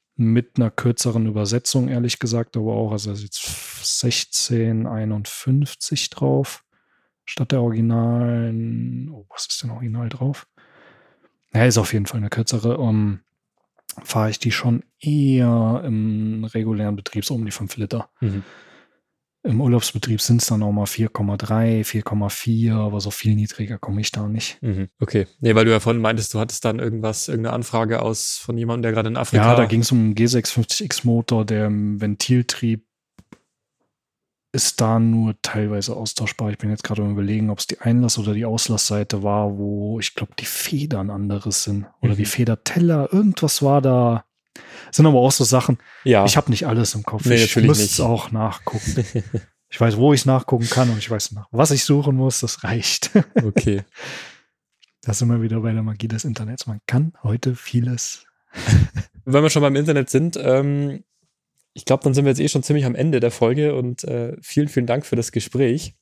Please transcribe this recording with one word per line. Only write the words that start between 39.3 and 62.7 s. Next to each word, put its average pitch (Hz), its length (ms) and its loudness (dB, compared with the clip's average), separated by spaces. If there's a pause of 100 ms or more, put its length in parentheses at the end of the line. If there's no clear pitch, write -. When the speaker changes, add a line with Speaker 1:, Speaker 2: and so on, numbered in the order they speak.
Speaker 1:
wo 104 420 -4
ich - 140 -6
glaub, - 220 -8
die - 100 -10
Federn 135 640 -4
anderes 101 540 -4
sind. 101 220 -4 (160)
Oder 113 140 2
die 104 80 0
Speaker 2:
Mhm. - 40 0
Speaker 1:
Federteller, 143 840 2
irgendwas 190 480 2
war 139 200 6
da. 123 440 4 (640)
Sind - 160 6
aber 147 140 8
auch 127 120 6
so 131 120 2
Sachen. 123 340 2 (260)
Speaker 2:
Ja. 107 220 6
Speaker 1:
Ich 101 120 4
hab - 120 2
nicht 120 160 0
alles 117 300 0
im 104 80 -6
Kopf. 110 220 -6
Speaker 2:
Nee, 120 100 6
Speaker 1:
Ich 117 60 6
Speaker 2:
natürlich 117 260 4
Speaker 1:
müsste 143 160 6
Speaker 2:
nicht. 101 100 0
Speaker 1:
es - 60 -2
auch 117 320 0
nachgucken. 110 760 -2
Speaker 2:
<laughs> - 640 -8
Speaker 1:
Ich - 120 -12
weiß, 113 160 4
wo 139 160 6
ich's 131 120 2
nachgucken 123 440 2
kann 127 200 2
und 113 80 0
ich 107 140 -8
weiß, 107 220 -4
nach 104 180 -12
was 147 200 4
ich 135 120 2
suchen 143 320 2
muss. 131 240 0
Das - 240 -6
reicht. - 480 -4 (160)
<laughs> 160 160 0
Speaker 2:
Okay. 101 400 0 (1200)
Speaker 1:
Da 110 120 -4
sind 120 140 0
wir 117 140 2
wieder 113 180 0
bei 110 140 0
der 110 100 0
Magie 110 240 -4
des 110 160 -4
Internets. 113 440 -8
Man 107 200 -8
kann 151 340 0
heute 117 320 -2
vieles. 120 720 -4 (280)
Speaker 2:
<laughs> - 720 -2
Wenn 135 180 4
wir 156 60 4
schon 151 120 2
beim 139 140 4
Internet 143 340 0
sind, 165 320 0
ähm, 139 640 0 (720)
ich - 100 -18
glaub, - 180 2
dann 135 120 2
sind 139 100 4
wir 139 80 6
jetzt 131 80 0
eh 147 80 2
schon 139 160 0
ziemlich 147 220 2